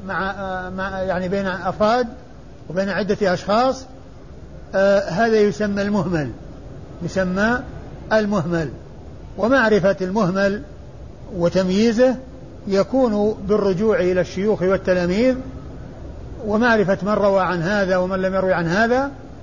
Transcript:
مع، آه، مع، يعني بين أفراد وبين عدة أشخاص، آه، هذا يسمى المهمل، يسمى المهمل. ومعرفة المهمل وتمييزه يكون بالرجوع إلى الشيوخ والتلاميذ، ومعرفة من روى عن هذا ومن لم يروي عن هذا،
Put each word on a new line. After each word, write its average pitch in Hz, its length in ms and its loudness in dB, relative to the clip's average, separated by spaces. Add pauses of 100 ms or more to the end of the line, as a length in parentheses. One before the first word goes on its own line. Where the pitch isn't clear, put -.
مع، 190 240 -4
آه، 185 380 -8
مع، 190 320 -6
يعني 185 260 -2
بين 196 180 0
أفراد 202 640 0 (640)
وبين 185 200 0
عدة 190 440 0
أشخاص، 226 520 0 (920)
آه، 196 340 4
هذا 220 300 4
يسمى 208 420 2
المهمل، 185 480 0 (760)
يسمى 190 560 0 (540)
المهمل. 175 560 2 (680)
ومعرفة 214 640 4
المهمل 196 600 0 (760)
وتمييزه 196 800 4 (520)
يكون 208 720 2 (100)
بالرجوع 196 520 2
إلى 180 220 2
الشيوخ 190 400 0
والتلاميذ، 190 760 2 (1080)
ومعرفة 214 580 4
من 202 80 0
روى 196 300 4
عن 175 200 0
هذا 190 360 2
ومن 185 240 0
لم 190 120 0
يروي 190 200 2
عن 170 140 2
هذا، 233 440 2 (320)